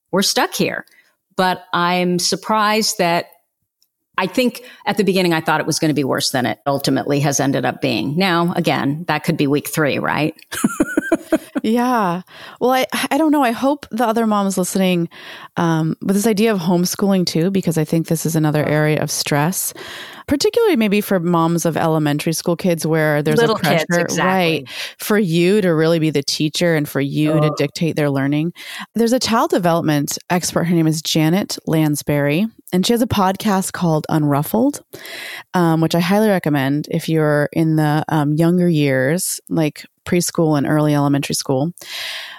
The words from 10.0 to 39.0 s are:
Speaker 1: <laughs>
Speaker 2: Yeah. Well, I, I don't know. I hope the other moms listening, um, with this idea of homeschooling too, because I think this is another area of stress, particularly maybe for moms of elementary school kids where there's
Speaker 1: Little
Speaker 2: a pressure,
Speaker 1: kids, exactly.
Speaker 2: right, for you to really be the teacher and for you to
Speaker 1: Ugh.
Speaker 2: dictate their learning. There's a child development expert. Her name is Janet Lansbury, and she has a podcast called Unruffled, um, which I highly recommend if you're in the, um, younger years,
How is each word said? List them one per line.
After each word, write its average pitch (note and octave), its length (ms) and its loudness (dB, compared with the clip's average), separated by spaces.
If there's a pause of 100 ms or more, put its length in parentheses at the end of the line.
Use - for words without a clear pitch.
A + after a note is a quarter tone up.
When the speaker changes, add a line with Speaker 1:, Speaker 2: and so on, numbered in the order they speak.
Speaker 1:
<laughs> - 140 -6 (960)
Speaker 2:
Yeah. A3 580 0 (400)
Well, B3 80 2
I, C4 160 2 (240)
I C#4 80 0
don't D#4 140 4
know. D4 100 4
I B3 80 2
hope C4 400 -2
the A#3+ 160 -2
other A3+ 220 0
moms G3+ 280 0
listening, F3+ 540 0 (480)
um, D#3+ 420 0
with G3 160 -2
this G3+ 120 0
idea A3 260 2
of G3 60 0
homeschooling F3+ 640 0
too, E3 240 0
because F#3 300 0
I D#3 40 2
think E3 220 0
this E3 180 -2
is D#3+ 120 -2
another D3+ 280 2
area D3+ 380 2
of D3+ 80 -4
stress, - 640 -2 (540)
particularly G#4 480 2
maybe G#3 260 2
for G3 180 0
moms E3 460 2
of D#3 100 0
elementary D#3+ 580 0
school E3+ 220 -2
kids E3+ 300 -2
where D#3 380 2
there's D3+ 160 0
Speaker 1:
Little A3+ 160 2
Speaker 2:
a - 40 -8
pressure, D#3+ 280 0
Speaker 1:
kids, F3 100 0
exactly. D#3+ 280 -2
Speaker 2:
right, E3+ 440 0 (300)
for - 180 -2
you F3+ 440 2
to F#3 80 2
really D#3+ 280 2
be D#3 140 0
the C#3+ 100 0
teacher D#3+ 540 -2
and D3 120 -2
for C#3 140 -4
you D3+ 320 0
to D#3 140 2
Speaker 1:
Ugh. D3+ 100 -2
Speaker 2:
dictate D3 380 -2
their D3 160 0
learning. D3 420 -2 (400)
There's A3+ 200 2
a C4 60 2
child A3+ 300 0
development E3 680 0 (100)
expert. F3 360 0
Her F3 100 2
name E3 120 4
is D#3 140 0
Janet E3 640 0
Lansbury, D3+ 800 0 (280)
and F#3 120 2
she A#3+ 80 2
has A3+ 80 2
a B3+ 60 0
podcast F#3+ 640 0
called D#3+ 360 0
Unruffled, D#3 760 0 (720)
um, E3 260 4
which D#3+ 140 2
I E3+ 40 4
highly G3+ 300 2
recommend D3 600 0
if E3 180 -4
you're D3+ 440 2
in D#3+ 240 2
the, D3+ 320 2
um, D3+ 240 0
younger F3 360 4
years, D3 720 0 (100)